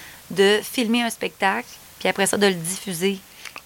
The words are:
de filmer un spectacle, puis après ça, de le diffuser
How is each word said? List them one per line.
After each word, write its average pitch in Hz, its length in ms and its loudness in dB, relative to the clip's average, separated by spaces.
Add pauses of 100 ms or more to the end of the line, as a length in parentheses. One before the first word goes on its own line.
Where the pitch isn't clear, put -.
(320)
de 202 320 4
filmer 240 400 0
un 226 60 0
spectacle, 202 580 -2 (320)
puis - 80 -2
après 190 180 0
ça, - 120 0
de 202 100 4
le 190 60 4
diffuser 185 640 -4 (460)